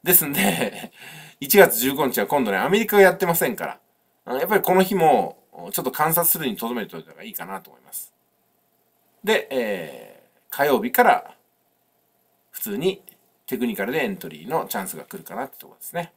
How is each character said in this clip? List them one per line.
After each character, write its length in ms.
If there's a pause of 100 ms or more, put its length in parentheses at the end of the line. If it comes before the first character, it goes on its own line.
で 100
す 120
ん 80
で、 580 (260)
<laughs> 220
一 180
月 220
十 140
五 120
日 140
は 80
今 160
度 80
ね、 60
ア 120
メ 100
リ 60
カ 120
が 40
や 120
っ 40
て 80
ま 80
せ 140
ん 80
か 100
ら、 140 (460)
あ 80
の、 60
や 60
っ 40
ぱ 80
り 40
こ 140
の 80
日 100
も、 440 (340)
ち 80
ょ 20
っ 40
と 60
観 180
察 160
す 120
る 100
に 100
留 180
め 100
て 100
お 40
い 40
た 80
方 60
が 60
い 60
い 40
か 120
な 160
と 100
思 80
い 20
ま 120
す。 200 (1080)
で、 260
え 760 (280)
ー、 40
火 100
曜 160
日 100
か 120
ら 300 (1160)
普 100
通 160
に 240 (460)
テ 100
ク 80
ニ 100
カ 100
ル 60
で 120
エ 40
ン 100
ト 100
リ 180
ー 20
の 180
チ 120
ャ 60
ン 40
ス 100
が 60
来 140
る 60
か 120
な 80
っ 60
て 100
と 80
こ 60
ろ 60
で 60
す 80
ね。 240